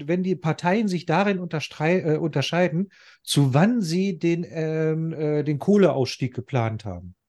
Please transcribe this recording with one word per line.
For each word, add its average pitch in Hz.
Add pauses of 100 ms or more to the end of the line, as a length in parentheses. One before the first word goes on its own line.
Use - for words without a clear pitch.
wenn 175
die 185
Parteien 180
sich 180
darin 190
unterstrei-, 165
äh, 156
unterscheiden, 165 (320)
zu 139
wann 208
sie 185
den, 170
ähm, 160
äh, 151
den 143
Kohleausstieg 135
geplant 113
haben? 90 (120)